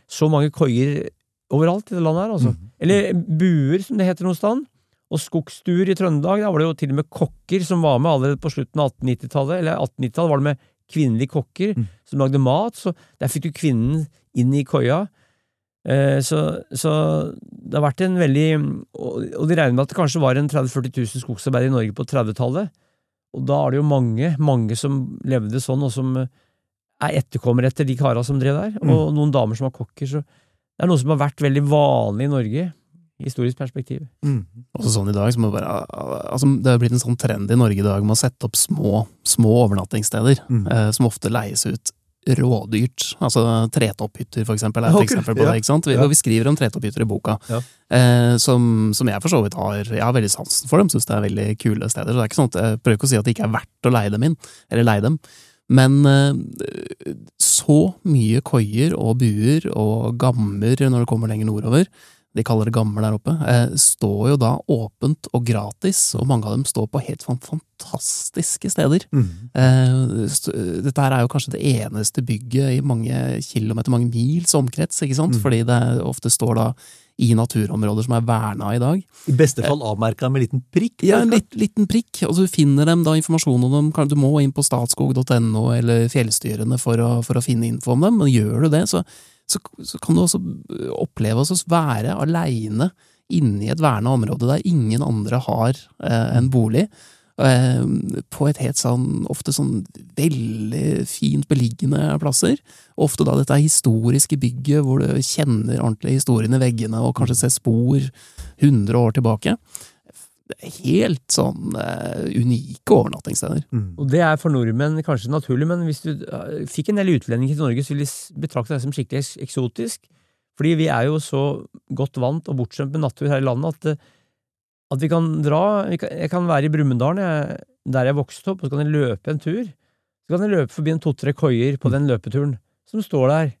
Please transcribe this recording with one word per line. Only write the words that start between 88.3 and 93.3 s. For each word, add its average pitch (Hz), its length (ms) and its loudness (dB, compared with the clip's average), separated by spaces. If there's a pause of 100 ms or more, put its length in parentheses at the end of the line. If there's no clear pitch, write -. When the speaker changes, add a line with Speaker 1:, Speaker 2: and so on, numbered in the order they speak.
Speaker 3:
gjør 113 320 2
du 160 80 4
det, 160 160 2
så, - 160 0 (420)
så, - 140 -4 (240)
så - 160 -12
kan 165 160 2
du 175 60 4
også 180 180 0 (560)
oppleve 113 480 0
å 175 240 -2
være 139 480 0
alene 139 720 -2 (420)